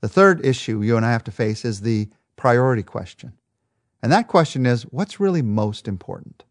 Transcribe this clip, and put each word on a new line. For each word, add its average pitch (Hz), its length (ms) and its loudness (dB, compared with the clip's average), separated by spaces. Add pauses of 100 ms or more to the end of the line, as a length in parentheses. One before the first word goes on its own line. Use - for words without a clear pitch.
The 113 80 -4
third 190 360 4
issue 123 360 -2
you 113 160 2
and 113 80 2
I 120 60 2
have 117 140 0
to 113 60 -12
face 110 340 -4
is 104 160 -6
the 107 280 -2 (260)
priority 123 480 2
question. - 500 -14 (680)
And 117 100 0
that 226 160 2
question 151 380 0
is, 120 180 0
what's - 360 -8
really 190 220 0
most 107 460 -2
important? - 640 -12